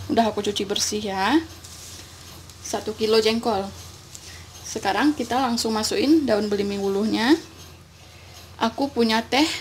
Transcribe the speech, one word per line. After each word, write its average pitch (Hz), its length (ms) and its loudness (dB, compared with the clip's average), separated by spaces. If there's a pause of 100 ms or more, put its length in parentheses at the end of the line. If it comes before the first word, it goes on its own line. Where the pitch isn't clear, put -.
(140)
udah 226 160 4
aku 208 160 -4
cuci 202 240 -2
bersih 208 400 -2
ya. 196 320 2 (1200)
Satu 214 320 -6
kilo 220 240 2
jengkol. 220 480 2 (1000)
Sekarang 220 540 0
kita 240 240 0
langsung 233 320 0
masukin 247 560 2
daun 214 160 4
belimbing 202 340 -2
wuluhnya. 208 540 2 (1300)
Aku 226 320 -2
punya 226 320 2
teh 262 180 4 (180)